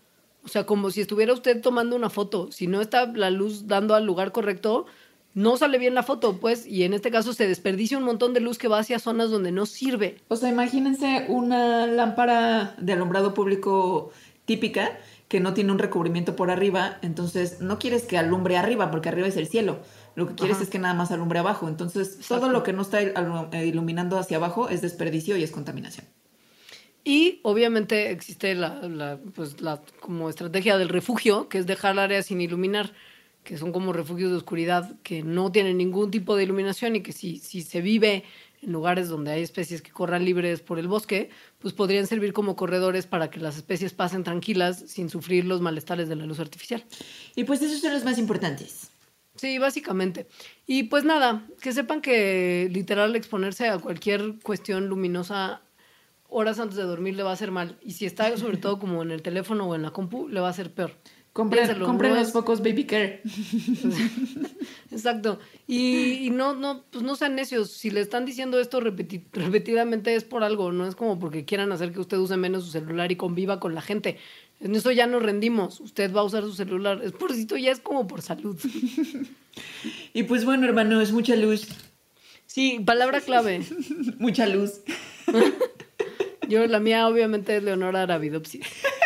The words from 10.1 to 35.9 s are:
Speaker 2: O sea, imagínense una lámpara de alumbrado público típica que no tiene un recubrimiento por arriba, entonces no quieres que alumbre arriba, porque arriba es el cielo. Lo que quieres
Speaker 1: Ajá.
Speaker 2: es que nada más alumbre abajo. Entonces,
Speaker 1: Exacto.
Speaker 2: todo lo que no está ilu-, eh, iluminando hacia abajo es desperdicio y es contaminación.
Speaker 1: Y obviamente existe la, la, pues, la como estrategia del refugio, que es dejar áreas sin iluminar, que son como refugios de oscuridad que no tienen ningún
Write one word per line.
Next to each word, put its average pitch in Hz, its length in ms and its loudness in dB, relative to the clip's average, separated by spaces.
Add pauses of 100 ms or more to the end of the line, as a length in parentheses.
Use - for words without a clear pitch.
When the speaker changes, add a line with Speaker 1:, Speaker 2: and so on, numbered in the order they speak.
Speaker 2:
O 226 80 0
sea, 247 140 0
imagínense 269 800 2
una 240 580 2
lámpara 233 920 2
de 180 140 0
alumbrado 185 420 2
público 190 760 2 (340)
típica - 540 0 (300)
que 196 120 2
no 185 140 2
tiene 196 180 2
un 196 60 4
recubrimiento 175 580 0
por 185 140 2
arriba, 185 520 2
entonces 175 580 -2
no 185 180 -2
quieres 240 240 0
que 180 160 0
alumbre 180 400 2
arriba, 202 320 2
porque 160 180 -2
arriba 175 200 0
es 185 80 -2
el 156 100 0
cielo. 202 320 0 (380)
Lo 170 120 0
que - 60 -10
quieres 190 220 2
Speaker 1:
Ajá. 196 80 -2
Speaker 2:
es 185 60 -6
que 196 100 -4
nada 180 140 2
más 175 180 0
alumbre 170 260 0
abajo. 175 300 0
Entonces, 175 480 -4
Speaker 1:
Exacto. 240 240 -2
Speaker 2:
todo 262 120 2
lo 233 120 4
que 190 100 0
no 196 80 -2
está 208 180 0
ilu-, 170 540 -2
eh, 165 120 -2
iluminando 165 520 0
hacia 180 200 -2
abajo 170 300 0
es 175 140 -2
desperdicio 165 560 -2
y 160 60 0
es 156 80 -4
contaminación. 143 520 -10 (1000)
Speaker 1:
Y 320 380 4
obviamente 214 680 2
existe 190 420 -4
la, 175 200 -2 (140)
la, 147 300 -6 (160)
pues, 143 260 -10
la 156 200 -4 (200)
como 165 300 -6
estrategia 185 480 2
del 180 100 2
refugio, 202 600 2
que 190 100 -2
es 180 80 0
dejar 190 320 0
áreas 196 280 2
sin 180 140 -4
iluminar, 185 520 -2 (500)
que 165 160 -12
son 165 140 -6
como 185 200 -2
refugios 175 380 -4
de 180 60 2
oscuridad 175 640 -2
que 160 220 -6
no 180 260 0
tienen 190 280 4
ningún 185 340 0